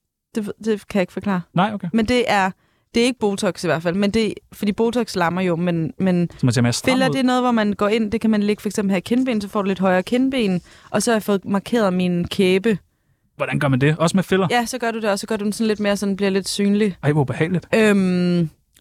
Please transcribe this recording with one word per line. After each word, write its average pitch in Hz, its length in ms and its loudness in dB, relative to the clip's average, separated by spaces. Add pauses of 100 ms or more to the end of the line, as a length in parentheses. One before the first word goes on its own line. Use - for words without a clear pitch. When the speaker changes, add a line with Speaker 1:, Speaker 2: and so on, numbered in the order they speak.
(340)
Speaker 1:
det, 214 180 -6 (120)
det 214 240 -2
kan 208 100 -2
jeg - 40 2
ikke 180 100 -4
forklare. 190 280 -4 (140)
Speaker 2:
Nej, 196 200 2
okay. 196 180 -8
Speaker 1:
Men 226 160 2
det 247 220 2
er... 196 200 0 (440)
Det 233 80 4
er 240 40 4
ikke 262 120 -2
Botox 202 460 -2
i - 20 0
hvert 160 160 0
fald, 170 120 0
men 202 160 0
det, 214 240 0 (180)
fordi 208 200 -2
Botox 226 440 -2
lammer 170 260 0
jo, 180 140 0
men, 170 420 -2
men 180 400 2
Speaker 2:
Så - 80 0
man 120 60 4
ser 120 100 2
mere 120 100 2
stram - 220 0
Speaker 1:
filler, 262 140 2
Speaker 2:
ud. - 40 0
Speaker 1:
det 269 60 -2
er 269 60 0
noget, 254 180 2
hvor 247 80 2
man 214 220 2
går 202 160 0
ind, 214 240 0
det 226 80 -2
kan 220 100 2
man 208 120 2
lægge 208 200 0
for 214 60 -4
eksempel 202 220 -2
her 196 80 2
i - 20 0
kindben, 240 400 -2
så 196 80 -10
får 202 140 -2
du 190 60 -2
lidt 190 100 -2
højere 185 240 2
kindben, 247 580 0 (300)
og 208 120 0
så - 80 0
har 226 60 4
jeg 208 60 0
fået 202 220 -2
markeret 196 480 0
min 180 360 0
kæbe. 190 500 2 (580)
Speaker 2:
Hvordan 135 220 -4
gør 139 100 0
man 131 120 2
det? 151 180 2
Også 170 180 0
med 185 80 2
filler? 190 260 0
Speaker 1:
Ja, 233 160 0
så 247 120 -8
gør 233 120 -2
du 220 100 -6
det, 214 100 0
og 196 80 0
så - 80 -10
gør 220 100 -2
du 208 80 -4
den 214 80 -2
sådan 220 160 -2
lidt 214 120 0
mere, 202 160 0
sådan 196 200 -2
bliver 196 140 0
lidt 190 180 -2
synlig. 202 540 0
Speaker 2:
Ej, 147 100 2
hvor 151 80 2
ubehageligt. 156 540 -2
Speaker 1:
Øhm, 180 760 2 (300)